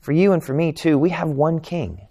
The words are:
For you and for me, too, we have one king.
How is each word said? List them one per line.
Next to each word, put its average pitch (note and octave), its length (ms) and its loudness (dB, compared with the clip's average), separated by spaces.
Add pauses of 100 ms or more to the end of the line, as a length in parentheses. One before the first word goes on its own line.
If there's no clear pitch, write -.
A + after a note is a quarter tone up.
For C#3+ 120 -4
you F#3+ 200 4
and E3+ 100 2
for C3+ 120 -6
me, D#3+ 180 0
too, D#3 240 2
we D#3+ 140 2
have E3+ 180 -4
one D#3 320 0
king. G2+ 500 -8